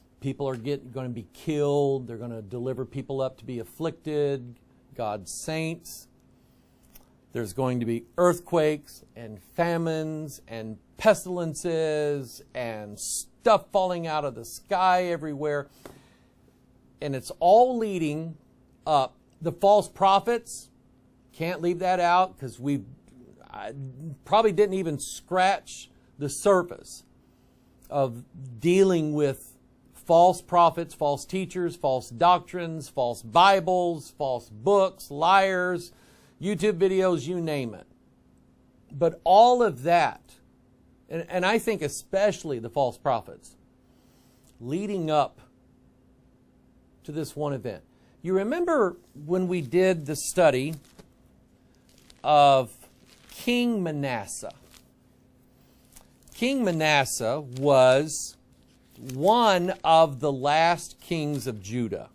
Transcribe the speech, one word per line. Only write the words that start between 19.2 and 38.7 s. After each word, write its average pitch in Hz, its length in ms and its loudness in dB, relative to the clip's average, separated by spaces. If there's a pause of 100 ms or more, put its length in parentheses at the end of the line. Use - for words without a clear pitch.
The 139 120 -4
false 202 340 4
prophets, 196 840 0 (640)
can't 165 280 -6
leave 175 160 0
that 180 220 0
out 180 400 2
'cause 123 200 -12
we, 143 220 -2 (680)
I 104 220 -12 (520)
probably 220 260 2
didn't 190 220 2
even 165 240 -4
scratch - 920 -4 (260)
the 143 120 -6
surface - 760 0 (880)
of 127 320 -2 (360)
dealing 175 540 2
with 143 420 -4 (380)
false 175 480 4
prophets, 170 540 2
false 143 300 -2
teachers, 180 500 -6
false 131 340 -2
doctrines, 170 800 0
false 120 320 -4
Bibles, 175 880 2
false 127 400 -6
books, 185 600 0
liars, 180 800 0 (500)
YouTube 185 380 -2
videos, 185 480 2
you 180 120 -6
name 139 360 -6
it. - 100 -20 (1040)